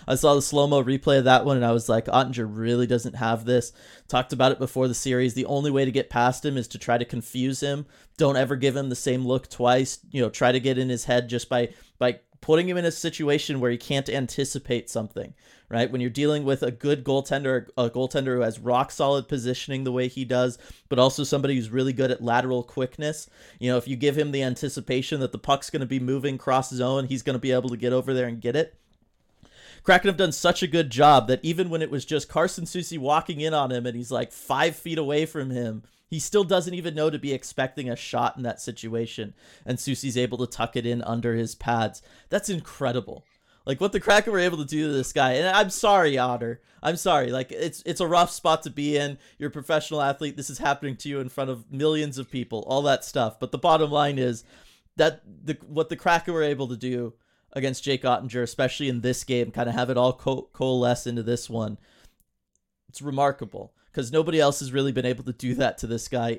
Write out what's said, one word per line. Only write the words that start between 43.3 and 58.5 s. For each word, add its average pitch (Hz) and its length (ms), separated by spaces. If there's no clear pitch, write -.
Like, 135 160
what 196 100
the 196 80
Kraken 208 320
were 196 80
able 175 200
to 143 60
do 151 220
to 147 60
this 131 180
guy. 131 220
And 156 140
I'm 190 220
sorry, 185 480
Otter. 120 440
I'm 170 140
sorry. 147 360
Like, 131 200
it's, 156 340
it's 170 140
a 175 80
rough 175 240
spot 160 320
to 151 60
be 147 260
in. 143 220
You're 143 120
a - 20
professional 151 500
athlete. 139 360
This 135 120
is 131 100
happening 139 380
to 143 120
you 139 100
in 131 80
front 131 220
of 117 200
millions 147 480
of 131 140
people, 117 360
all 135 160
that 139 200
stuff. 117 380
But 127 100
the 135 60
bottom 156 340
line 143 260
is 123 280
that 156 260
the, 151 120
what 156 220
the 170 80
Kraken 170 360
were 160 100
able 139 260
to 123 80
do 120 360
against 131 320
Jake 135 200
Ottinger, 120 400
especially 135 440